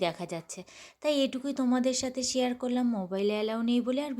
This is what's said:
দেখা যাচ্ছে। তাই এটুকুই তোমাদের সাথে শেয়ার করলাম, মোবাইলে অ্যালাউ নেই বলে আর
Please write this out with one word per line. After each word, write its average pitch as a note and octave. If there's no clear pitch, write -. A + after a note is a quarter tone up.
দেখা E3+
যাচ্ছে। E3+
তাই D4+
এটুকুই C4+
তোমাদের B3+
সাথে B3+
শেয়ার B3+
করলাম, B3
মোবাইলে G3
অ্যালাউ A3
নেই A#3+
বলে B3+
আর C#4+